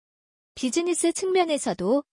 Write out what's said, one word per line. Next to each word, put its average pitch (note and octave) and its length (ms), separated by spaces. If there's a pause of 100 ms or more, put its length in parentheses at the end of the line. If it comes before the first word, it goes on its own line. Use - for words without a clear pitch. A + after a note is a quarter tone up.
(540)
비즈니스 E4+ 580
측면에서도 C#4+ 1000